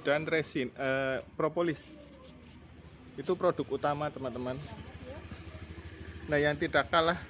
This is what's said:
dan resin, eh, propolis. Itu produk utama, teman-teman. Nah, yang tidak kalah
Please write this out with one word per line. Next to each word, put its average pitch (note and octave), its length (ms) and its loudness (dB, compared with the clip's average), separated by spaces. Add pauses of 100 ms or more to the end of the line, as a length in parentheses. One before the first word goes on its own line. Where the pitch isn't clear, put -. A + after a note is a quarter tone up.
dan D3+ 240 4
resin, D#3 480 0
eh, C3+ 480 0 (160)
propolis. D#3+ 560 0 (1200)
Itu F3+ 240 0
produk F3 240 4
utama, D3 480 2
teman-teman. B2+ 480 -4 (1700)
Nah, D3+ 80 2
yang D3 240 4
tidak D3 320 4
kalah E3+ 240 6 (140)